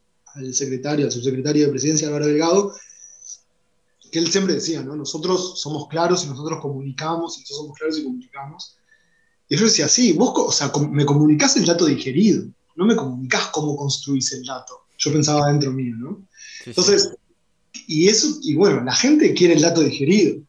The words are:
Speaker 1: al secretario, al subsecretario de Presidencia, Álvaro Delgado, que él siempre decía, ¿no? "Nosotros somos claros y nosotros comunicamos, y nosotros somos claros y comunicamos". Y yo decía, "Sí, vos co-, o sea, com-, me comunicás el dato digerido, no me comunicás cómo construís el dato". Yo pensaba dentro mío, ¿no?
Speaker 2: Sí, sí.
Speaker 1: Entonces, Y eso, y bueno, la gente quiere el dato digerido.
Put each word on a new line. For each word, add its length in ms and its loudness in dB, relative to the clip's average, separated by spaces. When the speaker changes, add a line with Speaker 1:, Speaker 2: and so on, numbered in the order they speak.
Speaker 1:
al 200 -12
secretario, 520 -2
al 60 -4
subsecretario 540 0
de 60 2
Presidencia, 360 -2
Álvaro 200 -2
Delgado, 460 2
que 80 -2
él 120 0
siempre 240 2
decía, 260 -4
¿no? 140 -10
"Nosotros 640 -4
somos 280 -8
claros 360 0
y 40 -8
nosotros 340 -8
comunicamos, 760 -6
y 40 -20
nosotros 240 -14
somos 120 -18
claros 220 -4
y 40 -6
comunicamos". 720 -12
Y 80 0
yo 80 4
decía, 220 2
"Sí, 260 4
vos 200 2
co-, 120 0
o 60 -4
sea, 200 -2
com-, 200 0
me 140 2
comunicás 520 4
el 80 2
dato 200 2
digerido, 600 2
no 100 0
me 100 4
comunicás 520 -4
cómo 280 -4
construís 580 -2
el 120 -12
dato". 400 -14
Yo 140 -2
pensaba 360 2
dentro 240 2
mío, 260 -6
¿no? 340 -12
Speaker 2:
Sí, 320 -20
sí. 80 -14
Speaker 1:
Entonces, 400 2
Y 200 4
eso, 340 2
y 140 -2
bueno, 280 2
la 100 -4
gente 400 4
quiere 220 4
el 60 4
dato 200 2
digerido. 680 2